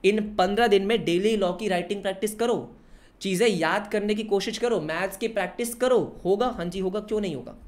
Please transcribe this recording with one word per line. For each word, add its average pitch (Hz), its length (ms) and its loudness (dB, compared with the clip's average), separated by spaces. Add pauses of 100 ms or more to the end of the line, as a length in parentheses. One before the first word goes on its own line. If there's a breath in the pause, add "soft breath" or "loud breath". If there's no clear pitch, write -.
इन 208 300 2
पन्द्रह 202 320 4
दिन 196 200 6
में 208 180 0
डेली 190 320 2
लॉ 185 160 0
की 208 160 -4
राइटिंग 185 340 -2
प्रैक्टिस 196 320 -4
करो, 226 420 -2 (440 soft breath)
चीज़ें 196 280 2
याद 185 440 0
करने 208 220 0
की 220 100 -4
कोशिश 202 340 -2
करो, 220 220 0
मैथ्स 165 360 -4
की 226 120 -4
प्रैक्टिस 226 460 -4
करो, 254 500 2
होगा, 208 220 2
हाँ 202 180 -4
जी, 175 140 -6
होगा, 185 220 -2
क्यों 214 200 -4
नहीं 175 160 -4
होगा। 120 200 -12 (120)